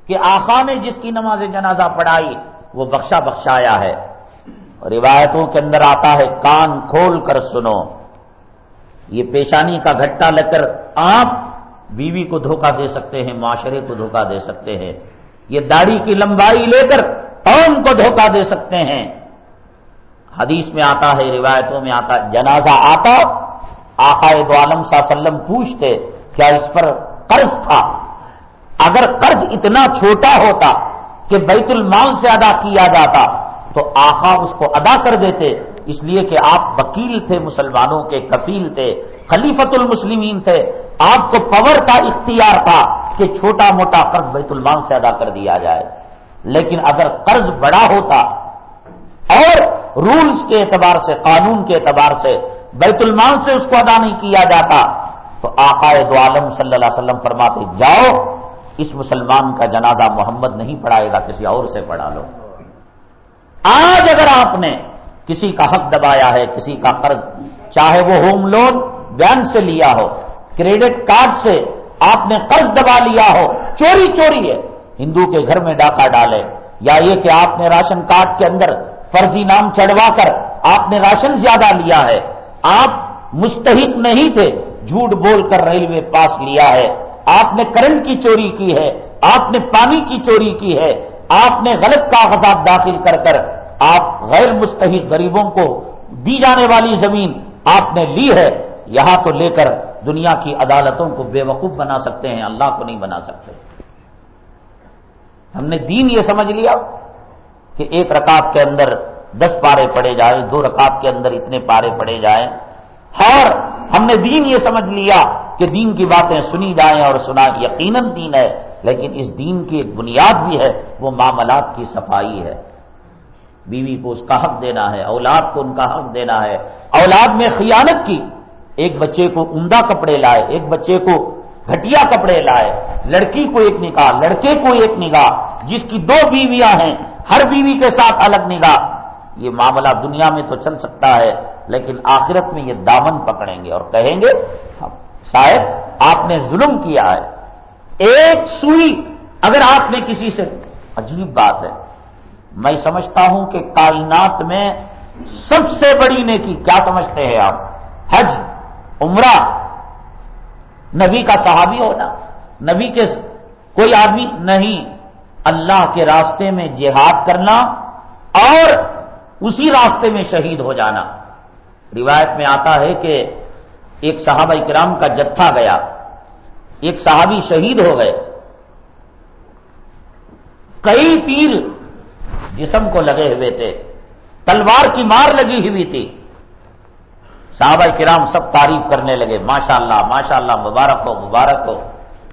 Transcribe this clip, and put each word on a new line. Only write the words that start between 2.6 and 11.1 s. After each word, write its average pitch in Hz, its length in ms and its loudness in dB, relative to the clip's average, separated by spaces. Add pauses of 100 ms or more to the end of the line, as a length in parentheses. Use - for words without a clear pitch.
وہ 131 120 -6
بخشا 139 340 -2
بخشایا 127 600 0
ہے۔ 90 280 -4 (760)
روایتوں 143 640 2
کے 151 120 -2
اندر 147 220 0
آتا 143 320 4
ہے، 143 120 2
کان 147 640 0
کھول 170 380 0
کر 135 140 -2
سنو، 113 440 -4 (1200)
یہ 117 240 -6
پیشانی 156 480 0
کا 156 120 0
گھٹا 143 380 -2
لے 156 120 2
کر 156 200 0 (340)
آپ 190 320 2 (640)